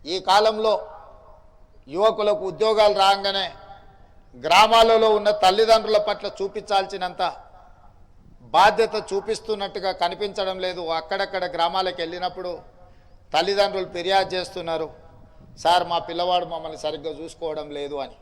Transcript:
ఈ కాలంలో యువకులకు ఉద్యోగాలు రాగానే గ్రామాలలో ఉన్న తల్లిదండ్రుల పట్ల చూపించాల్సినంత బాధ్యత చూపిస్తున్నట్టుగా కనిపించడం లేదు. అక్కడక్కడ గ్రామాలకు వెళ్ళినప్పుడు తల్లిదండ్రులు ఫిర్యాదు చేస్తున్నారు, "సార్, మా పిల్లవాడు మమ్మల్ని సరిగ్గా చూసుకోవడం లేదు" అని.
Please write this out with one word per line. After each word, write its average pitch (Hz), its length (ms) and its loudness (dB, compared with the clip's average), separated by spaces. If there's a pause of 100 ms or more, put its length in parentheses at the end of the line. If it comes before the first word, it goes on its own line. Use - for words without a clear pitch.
ఈ 180 140 -6
కాలంలో 214 680 2 (960)
యువకులకు 208 560 0
ఉద్యోగాలు 208 500 2
రాగానే 196 580 0 (840)
గ్రామాలలో 220 760 6
ఉన్న 208 200 4
తల్లిదండ్రుల 214 680 4
పట్ల 202 320 -2 (120)
చూపించాల్సినంత 190 960 -4 (1040)
బాధ్యత 214 540 4 (180)
చూపిస్తున్నట్టుగా 196 800 -4
కనిపించడం 185 680 -4
లేదు. 180 300 -6
అక్కడక్కడ 185 560 -4
గ్రామాలకు 180 560 -2
వెళ్ళినప్పుడు 180 580 -8 (760)
తల్లిదండ్రులు 190 520 0
ఫిర్యాదు 185 480 -2
చేస్తున్నారు, 165 560 -6 (680)
"సార్, 175 260 2
మా 170 140 -2
పిల్లవాడు 175 460 -2
మమ్మల్ని 160 340 -10
సరిగ్గా 156 460 -8
చూసుకోవడం 151 460 -10
లేదు" 143 240 -10
అని. 131 280 -10